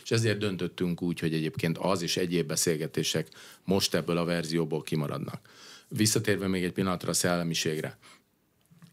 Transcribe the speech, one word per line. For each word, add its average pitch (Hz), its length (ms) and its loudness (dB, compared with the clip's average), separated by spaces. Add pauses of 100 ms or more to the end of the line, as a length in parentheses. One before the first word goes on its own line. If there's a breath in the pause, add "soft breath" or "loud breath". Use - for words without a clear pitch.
és - 80 -8
ezért 113 280 2
döntöttünk 90 640 -2
úgy, 87 180 -2
hogy 80 140 0
egyébként 80 440 0
az 90 240 0
és 82 140 -2
egyéb 87 300 0
beszélgetések 80 800 -2 (360 loud breath)
most 95 300 2
ebből 85 220 0
a 85 80 2
verzióból 82 580 0
kimaradnak. 71 580 -4 (480 loud breath)
Visszatérve 107 580 2
még 92 180 2
egy 90 80 0
pillanatra 90 380 0
a 87 40 2
szellemiségre. 82 840 0 (960 loud breath)